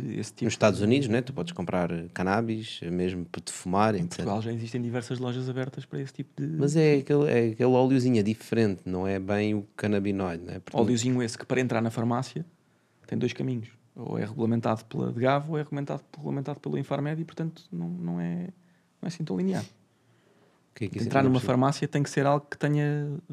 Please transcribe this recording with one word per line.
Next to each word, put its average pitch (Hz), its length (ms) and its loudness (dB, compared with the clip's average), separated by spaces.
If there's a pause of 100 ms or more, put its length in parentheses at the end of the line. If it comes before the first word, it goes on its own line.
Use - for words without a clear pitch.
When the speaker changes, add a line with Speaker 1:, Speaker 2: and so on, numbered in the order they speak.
(180)
Speaker 1:
esse 107 140 -8
tipo - 140 -4
Speaker 2:
Nos 110 80 0
Estados 101 260 4
Speaker 1:
de 104 40 0
Speaker 2:
Unidos, 127 240 4
né, 117 140 2
tu 127 100 -8
podes 87 200 -6
comprar, 87 400 -2
eh, 85 200 -6
cannabis, 110 720 -2
eh, 87 80 -6
mesmo 90 360 -2
para - 140 -12
te - 120 -12
fumar, 104 420 2
Speaker 1:
Em 98 40 -2
Speaker 2:
et 87 40 -2
cetera. 87 220 -6
Speaker 1:
Portugal 104 180 -2
já 117 100 -6
existem 117 300 -6
diversas 120 380 -4
lojas 127 280 -4
abertas 131 380 -6
para 147 140 -8
esse 135 120 -10
tipo - 300 -10
de 139 60 -4 (100)
Speaker 2:
Mas 143 160 2
é 156 220 6
aquele, 143 340 4
é 117 220 4
aquele 123 180 4
óleozinho, 127 480 6
é 104 40 4
diferente, 110 600 2
não 92 220 -2
é 98 140 0
bem 104 340 2
o 104 80 -2 (140)
canabinoide, 98 680 0
não 90 120 -10
é? 95 40 -8
Portanto - 240 -2
Speaker 1:
Óleozinho 123 400 2
esse 117 160 -4
que - 80 -12
para 127 140 0
entrar 120 200 2
na 113 100 0
farmácia 120 540 -2 (640)
tem - 100 -6
dois 120 160 0
caminhos. 123 360 -4 (260)
Ou 113 240 -6
é 113 60 -2
regulamentado 113 600 0
pela 123 260 -4
dgav 135 380 2
ou 160 60 -2
é 151 60 -2
regulamentado, 143 400 -6 (140)
regulamentado 143 440 -6
pelo 147 180 -4
Infarmed 143 420 -4
e, 165 40 -4
portanto, 165 480 -8
não, 170 160 -6
não 175 320 -4
é, 87 220 -2 (600)
não - 40 -6
é - 20 -4
assim 170 160 -6
tão 185 120 -4
linear. 185 280 -2
Speaker 2:
O - 1120 -20
que - 80 -6
é 98 40 -4
que 101 100 -8
isso 113 100 -2
Speaker 1:
Entrar - 100 4
Speaker 2:
é - 40 6
que - 20 4
Speaker 1:
numa 131 100 6
Speaker 2:
não 127 60 4
percebo? - 60 -4 (120)
Speaker 1:
farmácia 143 300 2
tem 147 160 0
que 135 60 -4
ser 139 140 0
algo 143 240 2
que - 80 -10
tenha 147 540 0 (220)